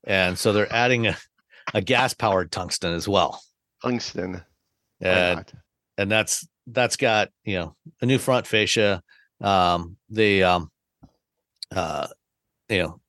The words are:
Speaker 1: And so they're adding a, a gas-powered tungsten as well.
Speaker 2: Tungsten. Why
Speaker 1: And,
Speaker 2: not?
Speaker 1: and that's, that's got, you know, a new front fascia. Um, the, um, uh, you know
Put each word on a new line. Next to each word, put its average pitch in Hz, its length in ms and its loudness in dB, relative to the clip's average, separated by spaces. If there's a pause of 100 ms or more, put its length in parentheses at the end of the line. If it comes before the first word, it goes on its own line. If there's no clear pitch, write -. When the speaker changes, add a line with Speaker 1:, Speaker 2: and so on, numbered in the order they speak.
Speaker 1:
And 92 340 0
so 107 160 2
they're 104 180 2
adding 117 340 2
a, 92 120 -2 (560)
a 107 80 2
gas-powered 110 680 0
tungsten 87 440 -4
as 82 120 -6
well. 92 360 0 (400)
Speaker 2:
Tungsten. 92 600 -6 (580)
Why 90 100 -2
Speaker 1:
And, 90 260 2
Speaker 2:
not? 85 160 -14 (460)
Speaker 1:
and 101 120 -2
that's, - 380 -2 (180)
that's 120 300 -2
got, 107 320 2 (160)
you 101 120 -4
know, 82 200 -8 (240)
a 127 60 -2
new 127 120 2
front 123 280 0
fascia. 104 560 2 (400)
Um, 87 560 2 (100)
the, 104 360 2
um, 90 260 2 (1040)
uh, 78 320 -4 (600)
you 95 140 0
know 85 260 -6